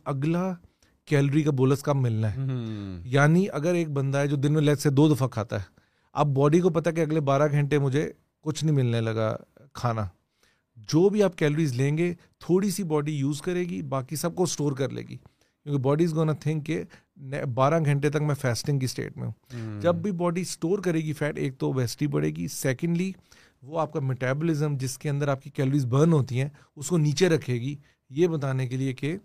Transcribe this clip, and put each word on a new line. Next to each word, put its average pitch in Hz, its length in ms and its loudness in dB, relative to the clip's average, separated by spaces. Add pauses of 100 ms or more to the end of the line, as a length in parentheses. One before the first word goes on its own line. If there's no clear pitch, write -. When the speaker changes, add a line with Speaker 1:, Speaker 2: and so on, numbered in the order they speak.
Speaker 1:
اگلا 165 500 -2 (520)
کیلوری 143 380 2
کا 151 80 2
بولس 131 300 2
کب 147 140 0
ملنا 110 400 0
ہے۔ 131 60 -6
Speaker 2:
ہوں۔ 110 640 -6
Speaker 1:
یعنی 147 500 4
اگر 160 200 0
ایک 165 160 0
بندہ 139 280 -2
ہے 143 100 0
جو 147 80 0
دن 143 180 0
میں 156 80 2
let's 147 260 2
say 143 60 2
دو 151 200 6
دفعہ 131 140 0
کھاتا 107 320 -6
ہے، - 280 -16 (200)
اب 147 200 0
باڈی 143 320 4
کو 180 100 4
پتہ 165 200 0
کہ 165 120 -2
اگلے 156 180 0
بارہ 139 320 2
گھنٹے 147 280 2
مجھے 139 320 0 (300)
کچھ 151 240 -4
نہیں 151 100 4
ملنے 120 260 2
لگا 110 340 0 (380)
کھانا، 110 320 -2 (720)
جو 156 340 2
بھی 208 140 2
آپ 180 140 0
کیلوریز 147 360 0
لیں 139 240 0
گے 175 160 -2 (260)
تھوڑی 190 300 2
سی 196 140 -4
باڈی 151 280 -2
یوز 143 300 -2
کرے 180 220 -4
گی، 180 180 -6
باقی 135 340 -6
سب 165 200 -4
کو 180 80 0
اسٹور 147 280 0
کر 131 180 -4
لے 120 120 -8
گی، 123 160 -14 (460)
کیونکہ 143 140 -2
باڈی 147 280 2
is 165 80 0
gonna 156 200 2 (140)
think 151 160 -2
کہ 165 200 -4 (320)
نے-، 139 280 -8
بارہ 131 420 2
گھنٹے 143 240 2
تک 147 120 0
میں 151 140 0
فاسٹنگ 135 440 -2
کی 131 60 -2
اسٹیٹ 120 320 -8
میں 123 100 -6
ہوں۔ 117 320 -12
Speaker 2:
ہوں۔ 110 220 -10
Speaker 1:
جب 175 140 2
بھی 175 160 -2
باڈی 175 300 -2
اسٹور 175 380 -2
کرے 180 180 0
گی 156 160 -2
فیٹ، 147 240 -4
ایک 139 200 -4
تو 151 80 -4
اوبیسٹی 135 420 -2
بڑھے 147 220 0
گی، 156 180 -6
سیکنڈلی 170 640 -2 (500)
وہ 147 180 -8
آپ 151 140 -4
کا 160 60 -4
میٹابولزم 143 800 0
جس 131 200 -6
کے 151 120 -6
اندر 143 180 -2
آپ 135 140 -2
کی 147 80 -18
کیلوریز 139 360 0
برن 139 280 6
ہوتی 127 280 2
ہیں 143 80 -2 (260)
اس 143 120 -10
کو 175 100 2
نیچے 151 320 4
رکھے 131 240 2
گی، 127 220 -4 (340)
یہ 151 180 2
بتانے 135 400 -2
کے 127 100 -6
لیے 135 160 -2
کہ 156 320 -4